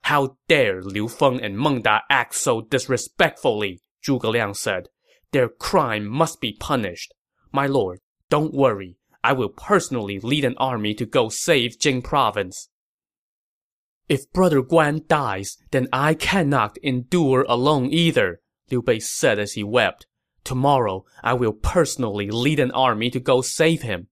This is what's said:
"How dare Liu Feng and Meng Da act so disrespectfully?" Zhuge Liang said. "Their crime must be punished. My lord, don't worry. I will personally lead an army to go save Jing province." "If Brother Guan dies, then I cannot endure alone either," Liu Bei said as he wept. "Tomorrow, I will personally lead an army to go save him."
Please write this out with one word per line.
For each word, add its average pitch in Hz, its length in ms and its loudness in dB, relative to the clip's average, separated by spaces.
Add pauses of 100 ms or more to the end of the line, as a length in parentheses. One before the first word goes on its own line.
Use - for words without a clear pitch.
"How 139 360 -2 (100)
dare 107 340 2
Liu 101 260 -6
Feng 127 320 0
and 104 180 -6
Meng 135 240 0
Da 110 260 4
act 131 260 0
so 117 260 0
disrespectfully?" 113 1200 -2 (240)
Zhuge 117 280 0
Liang 107 220 -2
said. 92 340 -6 (440)
"Their 127 160 2
crime 113 580 -2
must 147 340 -2
be 113 120 -6
punished. 104 600 -6 (400)
My 139 140 0
lord, 110 320 0 (320)
don't 151 240 0
worry. 104 420 0 (280)
I 127 80 4
will 123 160 0
personally 107 720 -2
lead 135 240 -2
an 123 140 0
army 110 360 -2
to 120 100 -6
go 113 240 0
save 120 520 0
Jing 131 200 0
province." 107 680 -2 (1400)
"If 139 240 -2
Brother 170 300 4
Guan 151 440 2
dies, 110 520 -2 (140)
then 127 200 0
I 143 220 2
cannot 143 640 0
endure 131 680 0
alone 131 440 2
either," 139 480 2 (300)
Liu 123 100 0
Bei 113 200 0
said 110 380 0
as 104 160 -4
he 107 100 -6
wept. 107 420 0 (380)
"Tomorrow, 127 600 0 (180)
I 120 120 0
will 120 180 0
personally 107 800 -2
lead 135 300 0
an 127 100 0
army 123 400 0
to 127 100 -4
go 131 220 2
save - 400 0
him." 95 300 -8